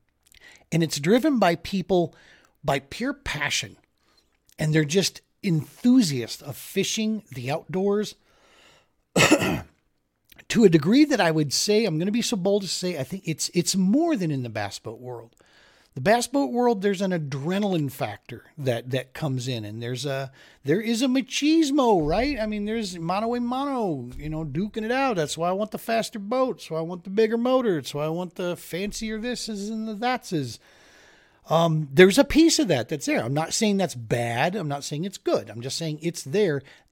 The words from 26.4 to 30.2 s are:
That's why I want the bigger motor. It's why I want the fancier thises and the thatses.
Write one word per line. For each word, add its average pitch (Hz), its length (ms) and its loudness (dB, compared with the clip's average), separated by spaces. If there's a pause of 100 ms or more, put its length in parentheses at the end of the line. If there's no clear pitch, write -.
That's - 140 -14
why 160 80 -2
I 160 40 -2
want 175 220 -8
the 190 60 -12
bigger 220 260 2
motor. 240 400 2
It's 135 160 -6
why 147 140 -2
I - 20 0
want 170 280 -6
the 175 200 -4
fancier 208 640 -6
thises 214 480 -6
and 220 180 -6
the 220 80 -6
thatses. 196 640 -4 (920)